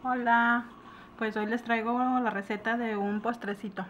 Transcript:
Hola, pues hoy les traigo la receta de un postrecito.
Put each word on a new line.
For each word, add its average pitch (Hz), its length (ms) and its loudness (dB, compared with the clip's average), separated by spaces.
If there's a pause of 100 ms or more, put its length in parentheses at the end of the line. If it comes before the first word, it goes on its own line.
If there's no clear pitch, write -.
Hola, 240 600 4 (560)
pues 220 180 -2
hoy 214 80 0
les 233 180 -2
traigo 240 560 2
la 233 120 0
receta 208 440 -2
de 226 220 -2
un 202 240 -2
postrecito. 208 680 -6